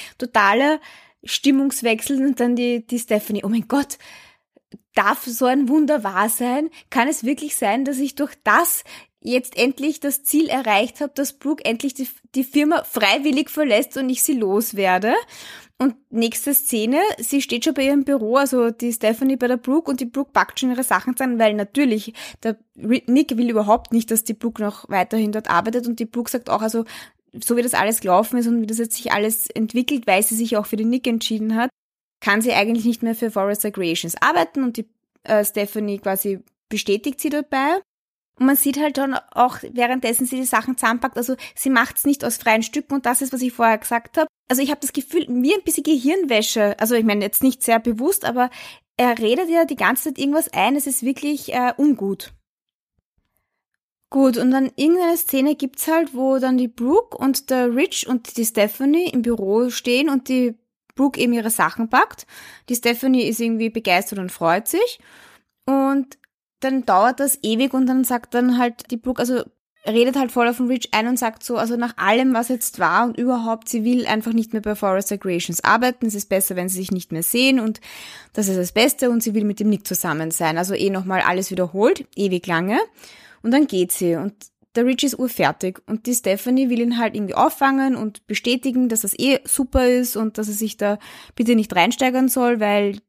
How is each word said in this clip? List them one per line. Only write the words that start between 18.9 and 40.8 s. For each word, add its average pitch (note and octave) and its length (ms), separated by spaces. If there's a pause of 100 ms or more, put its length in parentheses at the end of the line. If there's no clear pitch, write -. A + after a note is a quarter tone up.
Stephanie A#3 420
bei B3 120
der B3 100
Brooke C#4 320
und B3+ 100
die C4 60
Brooke C4+ 260
packt - 280
schon C4 100
ihre B3 140
Sachen A#3 320
zusammen, B3 240
weil G#3+ 160
natürlich, A3 580 (300)
der A3 140 (200)
Ri-, A#3+ 300
Nick C4 300
will A#3+ 120
überhaupt A3 440
nicht, A3+ 180
dass A3 120
die G#3+ 120
Brooke A3+ 260
noch - 280
weiterhin G#3 420
dort G#3+ 180
arbeitet A3+ 380
und A#3 120
die A3+ 60
Brooke A#3 240
sagt B3 220
auch, G#3 100
also A3+ 240 (480)
so A#3 240
wie A#3+ 60
das B3 100
alles G#3+ 280
gelaufen G3 360
ist A#3 100
und A#3 140
wie G#3+ 60
das A3 100
jetzt A3+ 180
sich - 160
alles G#3+ 380
entwickelt, B3 560
weil G3 160
sie A3 140
sich A3+ 220
auch G#3 100
für G#3+ 100
den A3 120
Nick B3 180
entschieden A3 480
hat, A#3+ 140 (500)
kann G#3 220
sie A#3 120
eigentlich A3 320
nicht A#3 160
mehr A3+ 140
für A3+ 160
Forest G3+ 340
Recreations E3+ 560
arbeiten D#4+ 420
und A#3+ 140
die, A3 80 (380)
äh, G#3+ 200
Stephanie G#3 540
quasi G3 420 (300)
bestätigt G#3+ 520
sie D#4 80
dabei. D4 480 (600)
Und B3+ 60
man C#4 100
sieht C#4 240
halt D4 180
dann C4+ 180 (160)
auch, B3 260 (140)
währenddessen B3 540
sie B3+ 120
die C4 80
Sachen B3 320
zusammenpackt, A#3+ 400